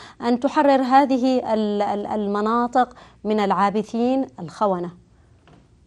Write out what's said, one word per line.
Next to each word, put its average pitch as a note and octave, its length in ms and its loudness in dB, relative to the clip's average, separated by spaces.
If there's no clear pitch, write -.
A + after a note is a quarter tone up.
أن A#3+ 180 0
تحرر C#4 420 2
هذه B3+ 720 2
ال-، G#3 280 -2
ال-، G#3 240 -4
المناطق A3 920 0
من G#3+ 160 0
العابثين G#3 880 0
الخونة، F3 520 -4